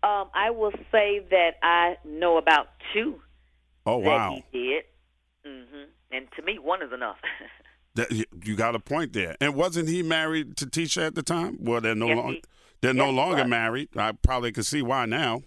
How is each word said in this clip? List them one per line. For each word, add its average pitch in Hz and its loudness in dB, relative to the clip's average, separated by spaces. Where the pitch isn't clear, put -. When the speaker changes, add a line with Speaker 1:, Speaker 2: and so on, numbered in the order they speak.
Speaker 1:
Um, 202 0
I 208 2
will 214 0
say 208 2
that 170 6
I 170 4
know 165 2
about 156 6
two 233 -2
Speaker 2:
Oh, 117 2
Speaker 1:
that 98 0
Speaker 2:
wow. 120 2
Speaker 1:
he 127 -6
did. 131 -4
Mm-hmm. 135 -18
And 131 -8
to 160 -12
me, 196 -6
one 165 -2
is 127 -10
enough. 123 -6
<laughs> - -8
Speaker 2:
That, 113 -2
you, 110 -2
you 104 -6
got 113 0
a 117 -4
point 160 -4
there. 87 -2
And 143 0
wasn't 165 0
he 175 0
married 160 -2
to - -6
Tisha 160 -2
at - -8
the 151 -6
time? 170 -2
Well, 117 0
they're 110 2
no 110 0
Speaker 1:
Yes, - 2
Speaker 2:
long-, 123 -4
Speaker 1:
he, 165 -10
Speaker 2:
they're 131 2
no 131 4
Speaker 1:
yes, 139 2
he 131 2
Speaker 2:
longer 147 2
Speaker 1:
was. 123 0
Speaker 2:
married. 117 0
I 110 0
probably 120 0
could 107 -4
see 147 -2
why 127 0
now. 120 -2